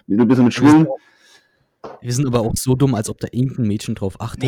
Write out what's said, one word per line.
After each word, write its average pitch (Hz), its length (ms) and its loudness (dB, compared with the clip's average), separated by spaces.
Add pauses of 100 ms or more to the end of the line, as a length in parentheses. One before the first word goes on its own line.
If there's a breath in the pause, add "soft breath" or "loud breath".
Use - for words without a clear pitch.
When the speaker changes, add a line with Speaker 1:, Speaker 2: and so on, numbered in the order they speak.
Speaker 1:
mit, 101 120 0
ein 120 80 4
bisschen 127 180 4
mit 117 160 0
Speaker 2:
Wir 139 80 6
sind 156 120 8
Speaker 1:
Schwung. 156 60 2 (960 soft breath)
Speaker 2:
auch, - 180 -20
wir 120 120 -8
sind 135 140 -2
aber 120 140 0
auch 110 140 -2
so 131 200 0
dumm, 135 180 2
als 107 160 -4
ob 104 100 -10
da - 120 -8
irgendein 123 360 -2
Mädchen 107 280 -4
drauf 98 240 -6
achtet - 280 -10